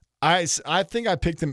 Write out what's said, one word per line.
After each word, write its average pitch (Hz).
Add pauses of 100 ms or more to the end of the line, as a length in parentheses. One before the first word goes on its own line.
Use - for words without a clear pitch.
(220)
I, 170
s-, -
I 170
think 233
I 180
picked 165
them 151